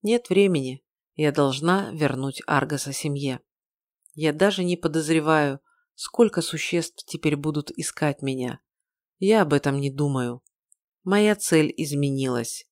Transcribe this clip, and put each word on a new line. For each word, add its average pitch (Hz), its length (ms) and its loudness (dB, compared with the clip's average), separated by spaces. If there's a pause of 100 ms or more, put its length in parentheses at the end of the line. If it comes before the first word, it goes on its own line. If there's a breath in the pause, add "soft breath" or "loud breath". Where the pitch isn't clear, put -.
Нет 240 280 0
времени, 170 540 2 (320)
я 151 160 2
должна 151 600 2
вернуть 135 560 -2
Аргоса 143 440 -2
семье. 139 480 -4 (760)
Я 151 180 0
даже 190 300 2
не 180 120 0
подозреваю, 156 840 0 (340)
сколько - 480 2
существ - 640 -4
теперь 151 300 -2
будут 147 420 -4
искать - 460 -4
меня. 127 360 -6 (600)
Я 202 240 4
об 147 100 2
этом 139 260 0
не 139 120 -2
думаю. 131 500 -2 (640)
Моя 208 320 4
цель 160 420 2
изменилась. 135 960 -2